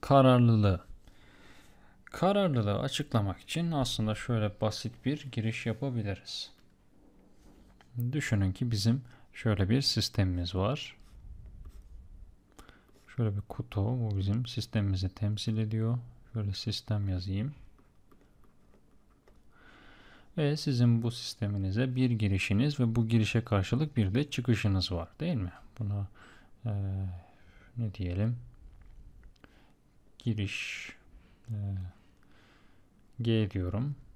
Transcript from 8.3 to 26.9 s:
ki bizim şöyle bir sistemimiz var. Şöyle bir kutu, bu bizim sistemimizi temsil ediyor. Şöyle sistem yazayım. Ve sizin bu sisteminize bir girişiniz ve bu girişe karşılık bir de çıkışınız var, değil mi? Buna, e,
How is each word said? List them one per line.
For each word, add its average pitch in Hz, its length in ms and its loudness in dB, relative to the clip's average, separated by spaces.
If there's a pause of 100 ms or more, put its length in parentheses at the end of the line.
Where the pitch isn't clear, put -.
ki 120 180 -2
bizim 113 320 2 (300)
şöyle 98 360 0
bir 131 140 4
sistemimiz 92 720 0
var. 104 420 -2 (2250)
Şöyle 110 200 0
bir 104 120 -4
kutu, - 320 -6
bu 107 380 0
bizim 98 280 0
sistemimizi 98 640 -2
temsil 107 480 -2
ediyor. 110 420 0 (340)
Şöyle 101 200 -2
sistem 104 560 -4
yazayım. 98 460 -2 (2750)
Ve 151 200 2
sizin 120 460 4
bu 120 80 0
sisteminize 101 840 -2
bir 127 140 2
girişiniz 107 680 2
ve 117 160 2
bu 113 120 2
girişe 113 360 4
karşılık 123 520 0
bir 98 180 2
de 143 160 0
çıkışınız 104 640 2
var, 82 160 -4 (120)
değil 160 160 0
mi? 90 160 -4 (260)
Buna, 101 280 -2 (600)
e, 110 60 -2 (1040)